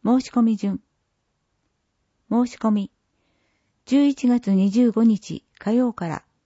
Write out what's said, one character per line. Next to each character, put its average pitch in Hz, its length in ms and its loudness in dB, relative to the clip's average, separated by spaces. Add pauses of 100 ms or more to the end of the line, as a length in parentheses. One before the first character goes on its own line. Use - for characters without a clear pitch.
申 247 160 2
し - 100 -8
込 240 120 0
み 226 160 2
順。 196 240 -6 (1500)
申 240 160 0
し - 120 -14
込 220 140 0
み、 202 200 -2 (920)
十 285 200 2
一 269 220 0
月 240 240 0
二 196 180 2
十 233 220 2
五 226 140 0
日 208 400 -2 (120)
火 208 140 -6
曜 240 220 0
か 170 160 -8
ら。 - 160 -10 (200)